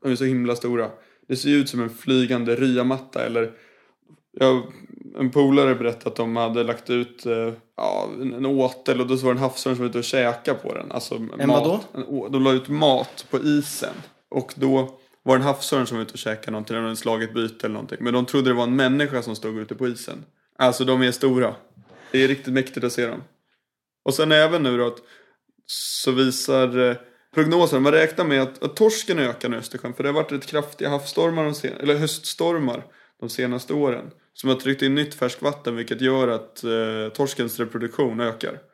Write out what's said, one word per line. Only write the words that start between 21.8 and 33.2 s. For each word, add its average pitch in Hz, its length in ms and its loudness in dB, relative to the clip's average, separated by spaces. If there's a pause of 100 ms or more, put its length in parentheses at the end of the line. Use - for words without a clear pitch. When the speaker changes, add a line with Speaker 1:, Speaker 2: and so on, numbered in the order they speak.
Speaker 1:
Det 131 120 4
är 135 40 4
riktigt 135 260 -2
mäktigt 131 300 -2
att 120 80 -2
se 120 140 -2
dem. - 160 -10 (800)
Och 139 100 2
sen 156 180 4
även 160 300 6
nu 123 160 2
då 120 80 2
att, 117 120 -4 (680)
så - 440 -4
visar, 127 800 2
eh, 120 60 -2 (380)
prognosen, 156 480 4
man 147 100 6
räknar 160 320 4
med 139 180 2
att, 131 200 -6
att 151 140 -6
torsken 214 420 2
ökar 123 300 -2
nu 117 80 -4
i - 20 -8
Östersjön. 120 360 -10
För - 80 -6
det 139 60 2
har 143 60 0
varit 156 180 0
rätt 139 140 -6
kraftiga 147 420 -4
havsstormar 160 560 0
de 151 100 -2
sen-, - 260 -6
eller 143 160 2
höststormar 156 880 -2 (360)